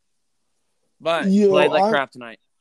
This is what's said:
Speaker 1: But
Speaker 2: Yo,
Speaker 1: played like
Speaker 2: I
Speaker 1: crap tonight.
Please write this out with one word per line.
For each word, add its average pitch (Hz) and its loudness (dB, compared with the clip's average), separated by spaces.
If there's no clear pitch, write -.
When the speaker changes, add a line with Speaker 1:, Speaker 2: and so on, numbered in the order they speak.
Speaker 1:
But 165 -4
Speaker 2:
Yo, 196 2
Speaker 1:
played 151 2
like 156 0
Speaker 2:
I 214 0
Speaker 1:
crap 139 -2
tonight. 120 -20